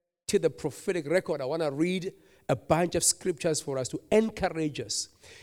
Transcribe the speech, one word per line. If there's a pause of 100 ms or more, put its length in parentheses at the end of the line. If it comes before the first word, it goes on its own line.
(280)
to
the
prophetic
record.
I
wanna
read (360)
a
bunch
of
scriptures
for
us
to (100)
encourage
us. (340)